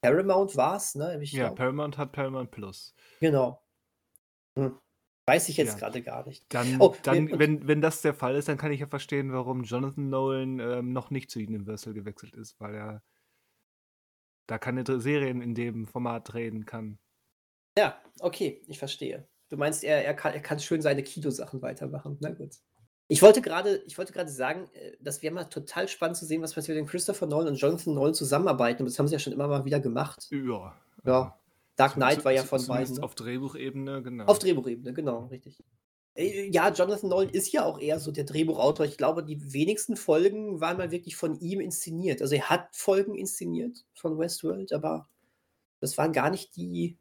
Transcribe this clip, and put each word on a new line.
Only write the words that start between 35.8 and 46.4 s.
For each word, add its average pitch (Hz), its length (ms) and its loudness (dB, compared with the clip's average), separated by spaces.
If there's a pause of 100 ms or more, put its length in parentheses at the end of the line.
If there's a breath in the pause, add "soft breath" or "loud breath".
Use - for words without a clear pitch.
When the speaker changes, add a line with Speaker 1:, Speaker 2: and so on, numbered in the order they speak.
Speaker 1:
Äh, 202 360 -4
ja, 170 200 6
Jonathan 196 380 0
Nolan 190 220 2
ist - 220 -2
ja 302 120 4
auch - 160 -2
eher 151 200 0
so 151 120 -8
der 143 120 -4
Drehbuchautor. 151 600 2
Ich 147 100 -6
glaube, 160 280 0
die 147 280 -10
wenigsten 190 440 0
Folgen 196 640 2
waren 170 160 -2
mal 180 160 -4
wirklich 175 240 -8
von 156 240 -2
ihm 185 200 -4
inszeniert. 175 600 -4
Also 143 140 0
er 143 160 0
hat - 260 0
Folgen 202 400 2
inszeniert 180 800 -6
von 156 240 -4
Westworld, 180 540 -4
aber 156 360 -4 (720)
das - 180 -4
waren 156 140 2
gar 139 180 4
nicht - 240 -8